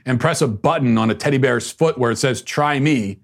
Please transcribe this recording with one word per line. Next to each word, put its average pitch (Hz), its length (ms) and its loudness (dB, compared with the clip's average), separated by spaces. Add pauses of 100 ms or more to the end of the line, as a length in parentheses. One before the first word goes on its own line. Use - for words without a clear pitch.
and 127 160 -2
press 160 220 0
a 135 60 2
button 123 500 0
on 113 100 2
a 110 60 0
teddy 139 240 0
bear's 123 320 0
foot 160 260 0
where 123 140 0
it 110 60 -2
says, 127 260 -2
"Try 147 380 -2
me," 123 440 0